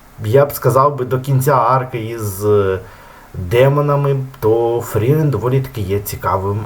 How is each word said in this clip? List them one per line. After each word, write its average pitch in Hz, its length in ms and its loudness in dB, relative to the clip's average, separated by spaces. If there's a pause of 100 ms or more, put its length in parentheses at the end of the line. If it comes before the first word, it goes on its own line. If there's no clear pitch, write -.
(260)
я 131 200 4
б 139 60 -6
сказав 135 440 2
би, 127 100 -4
до 127 140 -2
кінця 139 360 0
арки 123 500 0
із 104 400 -8 (880)
демонами, 139 840 2 (240)
то 117 460 2
Фрірен 147 440 0
доволі 123 320 0
таки 120 200 -8
є 98 180 -2
цікавим 101 680 -4